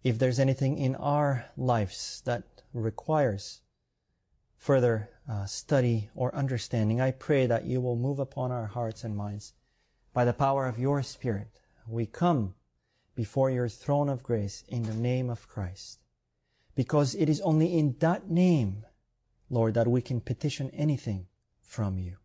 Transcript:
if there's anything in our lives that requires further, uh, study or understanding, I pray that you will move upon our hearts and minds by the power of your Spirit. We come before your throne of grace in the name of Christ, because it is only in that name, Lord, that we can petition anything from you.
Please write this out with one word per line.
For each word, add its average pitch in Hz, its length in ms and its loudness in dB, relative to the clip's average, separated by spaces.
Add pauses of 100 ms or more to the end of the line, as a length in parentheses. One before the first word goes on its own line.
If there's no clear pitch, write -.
if 117 160 2
there's 127 200 4
anything 135 380 4
in 131 180 0
our 143 500 0 (120)
lives 120 680 -2
that 120 180 -2 (300)
requires 117 880 -2 (960)
further, 120 520 2 (200)
uh, 101 160 -4
study 117 680 0
or 123 220 -2
understanding, 120 680 0
I 131 100 2
pray 131 360 2
that 117 180 0
you 127 160 -2
will 123 140 -2
move 135 240 -2
upon 131 320 -4
our 117 160 -6
hearts 113 360 -6
and 107 120 -6
minds 101 380 -8 (600)
by 123 100 2
the 120 100 4
power 135 340 0
of 117 120 -6
your 139 240 2
Spirit. 107 560 -6 (280)
We 113 180 -2
come 123 500 0 (600)
before 135 340 0
your 123 180 0
throne 143 420 -2
of 131 140 -4
grace 104 440 -4
in 120 160 -4
the 110 100 -4
name 123 360 -2
of - 180 -8
Christ, - 520 -10 (760)
because 139 400 2
it 156 140 2
is 147 120 2
only 165 360 2
in 147 220 2
that 175 300 0
name, 143 560 2 (640)
Lord, 113 240 2
that 117 140 4
we 123 140 2
can 120 200 -4
petition 135 520 -4
anything 120 520 -2 (360)
from 98 360 -4
you. 90 280 -8